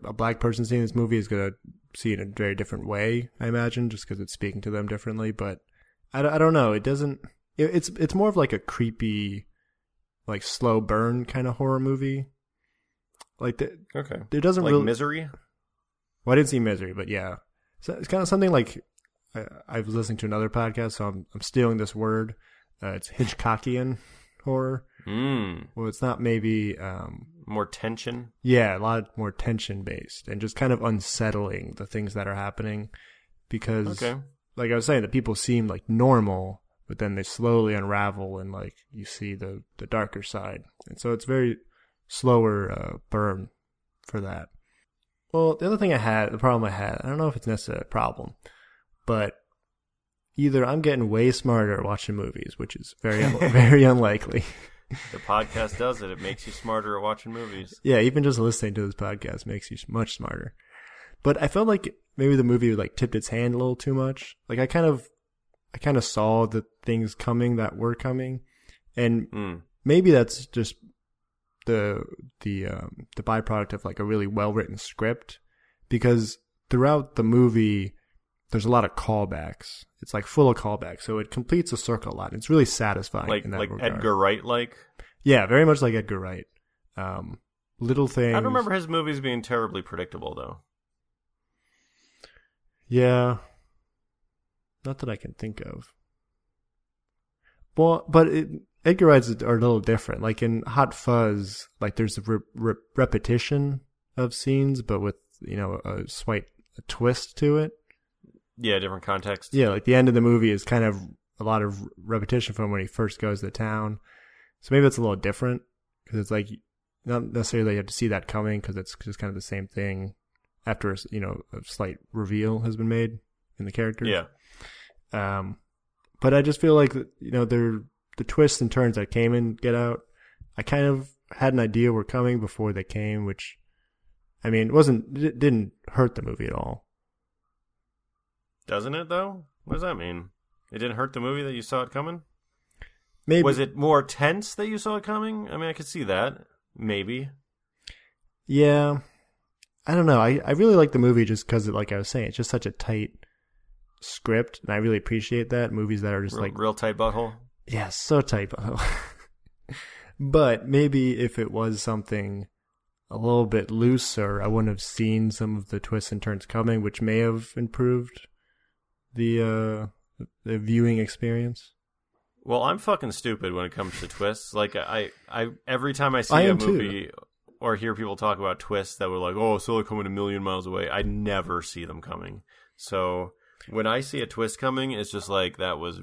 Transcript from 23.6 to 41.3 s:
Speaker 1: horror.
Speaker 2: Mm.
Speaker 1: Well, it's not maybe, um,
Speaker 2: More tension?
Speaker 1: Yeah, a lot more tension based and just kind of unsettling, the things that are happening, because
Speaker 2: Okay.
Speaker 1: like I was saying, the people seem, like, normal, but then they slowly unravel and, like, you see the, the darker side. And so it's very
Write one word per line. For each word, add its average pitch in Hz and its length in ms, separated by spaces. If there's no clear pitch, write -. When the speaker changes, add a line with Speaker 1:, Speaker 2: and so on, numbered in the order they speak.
Speaker 1:
horror. 131 400
Speaker 2:
Mm. 107 680
Speaker 1:
Well, 113 140
it's - 140
not 123 180
maybe, 110 580
um, 92 480
Speaker 2:
More 107 200
tension? 117 640
Speaker 1:
Yeah, 117 340
a - 20
lot 110 380
more 104 160
tension 104 500
based - 460
and 104 120
just 107 160
kind 127 160
of 117 100
unsettling, 104 920
the 101 100
things 104 280
that 101 140
are 98 60
happening, 104 560
because 110 540
Speaker 2:
Okay. 123 180
Speaker 1:
like 120 140
I 117 40
was 117 120
saying, 139 160
the 101 60
people 113 260
seem, 117 320
like, 98 220
normal, 107 720
but 101 100
then 101 160
they 98 80
slowly 113 520
unravel 98 640
and, 95 140
like, 98 220
you 110 140
see 101 280
the, 98 280
the 104 80
darker 104 360
side. 98 420
And - 120
so 120 120
it's 113 120
very 127 320